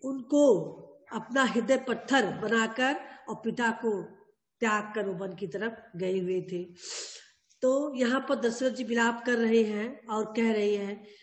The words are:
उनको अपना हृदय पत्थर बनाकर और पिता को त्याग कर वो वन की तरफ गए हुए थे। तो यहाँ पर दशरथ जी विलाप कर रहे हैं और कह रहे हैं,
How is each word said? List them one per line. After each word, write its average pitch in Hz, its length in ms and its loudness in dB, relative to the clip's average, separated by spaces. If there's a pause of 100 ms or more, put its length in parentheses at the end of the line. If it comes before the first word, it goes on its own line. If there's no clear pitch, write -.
उनको 269 580 4 (500)
अपना 247 300 0
हृदय 226 340 2
पत्थर 226 600 0
बनाकर 226 580 0 (340)
और 214 60 -6
पिता 233 340 -2
को 220 320 -2 (580)
त्याग 214 360 0
कर 202 120 -2
वो 190 60 -4
वन 180 220 -8
की 196 120 -8
तरफ 208 480 -8
गए 185 240 -2
हुए 180 220 -2
थे। 175 220 -6 (1000)
तो 269 340 2
यहाँ 254 340 0
पर 277 60 2
दशरथ 233 360 0
जी 247 120 -6
विलाप 233 420 0
कर 240 120 2
रहे 226 260 6
हैं 214 440 -4
और 214 180 -2
कह 220 280 2
रहे 208 220 2
हैं, 202 300 -6 (180)